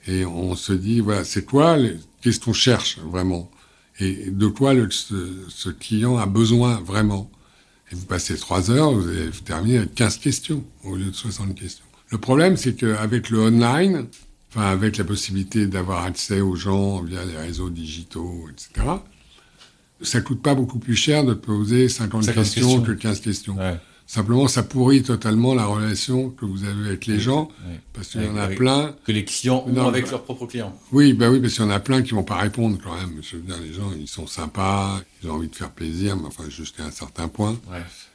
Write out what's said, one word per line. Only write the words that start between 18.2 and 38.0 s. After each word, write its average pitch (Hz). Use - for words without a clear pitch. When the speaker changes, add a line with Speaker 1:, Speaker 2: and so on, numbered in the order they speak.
Speaker 1:
et 73
cetera, -
ça -
coûte -
pas 143
beaucoup 127
plus 117
cher 151
de 120
poser 107
cinquante 110
Speaker 2:
Cinquante 110
Speaker 1:
questions 107
Speaker 2:
questions. 123
Speaker 1:
que 113
quinze 101
questions. 101
Speaker 2:
Ouais. 92
Speaker 1:
Simplement, 120
ça 123
pourrit 131
totalement 113
la 117
relation 107
que 127
vous 98
avez 101
avec 95
les 110
Speaker 2:
Avec, 104
Speaker 1:
gens, 147
Speaker 2:
ouais. 85
Speaker 1:
parce -
qu'il 110
y 110
en 104
Speaker 2:
Avec, 104
Speaker 1:
a 104
Speaker 2:
avec, 98
Speaker 1:
plein. 139
Speaker 2:
que 113
les 104
clients 127
Speaker 1:
Non, 123
Speaker 2:
ont -
avec 127
Speaker 1:
bah, 131
Speaker 2:
leurs 123
propres 123
clients. 110
Speaker 1:
oui, 139
bah 117
oui, 127
parce 120
qu'il -
y -
en 104
a 101
plein 131
qui 120
vont 104
pas 87
répondre 104
quand 85
même. 85
Je -
veux 82
dire, 90
les 80
gens, 98
ils 73
sont -
sympas, 98
ils 92
ont 78
envie 82
de 78
faire 73
plaisir, 87
mais 82
enfin, 76
jusqu'à 78
un 76
certain 80
point. 107
Speaker 2:
Ouais. 87